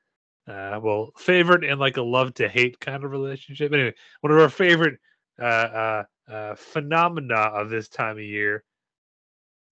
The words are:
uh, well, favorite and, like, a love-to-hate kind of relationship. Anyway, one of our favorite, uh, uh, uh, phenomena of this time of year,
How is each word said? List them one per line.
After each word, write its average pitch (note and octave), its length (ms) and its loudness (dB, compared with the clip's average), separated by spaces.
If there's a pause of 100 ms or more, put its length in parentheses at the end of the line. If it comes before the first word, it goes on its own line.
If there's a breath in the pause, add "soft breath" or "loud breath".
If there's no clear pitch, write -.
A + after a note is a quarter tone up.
(480)
uh, G2 340 -10
well, A2 340 -2
favorite F3 460 4
and, C#3+ 160 -2
like, C3+ 180 0
a C3 60 -4
love-to-hate B2 760 0
kind C#3 240 -10
of C#3 80 -8
relationship. C#3 600 -6
Anyway, C3 220 0 (280 soft breath)
one D3 100 2
of D#3 80 8
our D3+ 80 8
favorite, E3 500 2 (400)
uh, A#2+ 60 -10
uh, A2+ 600 -2 (240)
uh, G#2+ 280 -12
phenomena D#3 800 -2
of G#2+ 340 -2
this A2 180 -6
time A2 280 -8
of G#2+ 80 -12
year, G#2 400 -4 (1080)